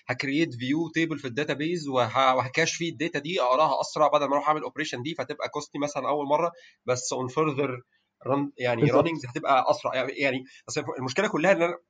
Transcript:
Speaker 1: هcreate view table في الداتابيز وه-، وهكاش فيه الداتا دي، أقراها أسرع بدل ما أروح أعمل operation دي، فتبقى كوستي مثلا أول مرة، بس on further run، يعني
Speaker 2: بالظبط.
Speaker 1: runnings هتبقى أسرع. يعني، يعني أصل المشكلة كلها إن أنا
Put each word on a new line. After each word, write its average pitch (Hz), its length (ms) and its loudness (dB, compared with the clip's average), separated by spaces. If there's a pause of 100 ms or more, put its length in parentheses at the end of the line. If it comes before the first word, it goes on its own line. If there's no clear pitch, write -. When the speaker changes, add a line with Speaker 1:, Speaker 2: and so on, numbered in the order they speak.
(120)
Speaker 1:
هcreate 139 440 0
view 143 340 -2 (100)
table 156 220 0
في - 60 -8
الداتابيز 151 600 -4
وه-، 131 480 4
وهكاش 131 400 0
فيه 165 160 -4
الداتا 147 280 -4
دي، 160 220 -4
أقراها 131 400 2
أسرع 151 260 2
بدل 147 180 2
ما 135 80 0
أروح 147 160 0
أعمل 151 120 2
operation 143 400 -6
دي، 160 140 -8
فتبقى 127 340 -6
كوستي 147 300 -8
مثلا 143 300 -2
أول 143 180 0
مرة، 156 240 2 (340)
بس 123 280 -2
on 127 200 -2
further 143 360 2 (580)
run، 143 300 2
يعني 123 240 0
Speaker 2:
بالظبط. - 260 6
Speaker 1:
runnings 151 220 -6
هتبقى - 400 2
أسرع. 143 260 0
يعني، 131 180 -2
يعني 131 300 -2 (260)
أصل 147 140 -4 (160)
المشكلة 131 280 -2
كلها 185 240 2
إن 165 100 4
أنا 170 160 0 (120)